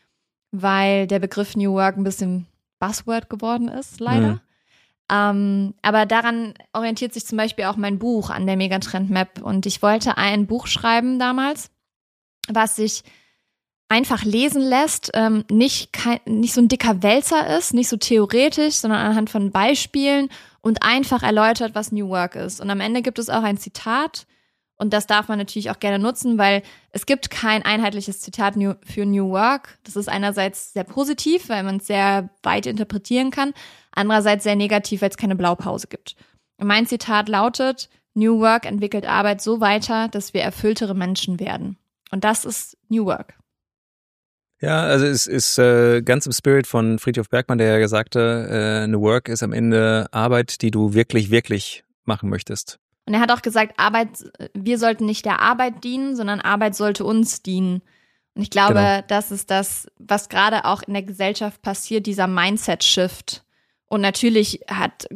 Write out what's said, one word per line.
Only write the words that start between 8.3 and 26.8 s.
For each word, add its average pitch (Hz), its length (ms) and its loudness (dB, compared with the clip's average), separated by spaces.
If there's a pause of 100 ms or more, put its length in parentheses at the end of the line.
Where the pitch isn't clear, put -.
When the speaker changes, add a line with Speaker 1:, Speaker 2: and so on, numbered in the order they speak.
Speaker 1:
der 190 120 0
Megatrend 190 500 -2
Map. 185 320 -2
Und 190 240 -2
ich 202 160 -4
wollte 220 380 2
ein 202 280 2
Buch 233 200 -4
schreiben 240 520 0
damals, 262 520 -2 (800)
was 220 280 2
sich 214 260 -2 (840)
einfach 233 340 2
lesen 262 400 2
lässt, 262 520 0
ähm, 220 360 2
nicht 233 420 2
kei-, - 320 -2
nicht 226 300 0
so 247 60 4
ein 240 80 8
dicker 226 340 0
Wälzer 285 560 2
ist, - 160 -4
nicht 240 140 2
so 233 80 -2
theoretisch, 247 800 2
sondern 220 240 0
anhand 220 300 0
von 202 200 -2
Beispielen 277 800 2 (320)
und 220 240 0
einfach 254 400 0
erläutert, 220 500 2
was 214 160 -6
New 208 180 -4
Work 180 280 -4
ist. - 240 -10
Und 196 100 -6
am 202 80 -2
Ende 226 240 -2
gibt 240 160 -4
es 226 100 -6
auch 220 140 0
ein 202 160 0
Zitat - 720 -6 (480)
und 208 160 -2
das 208 160 0
darf 208 180 2
man 214 120 -4
natürlich 202 340 -6
auch - 80 -10
gerne 202 180 -2
nutzen, 233 400 -2
weil 196 240 4 (280)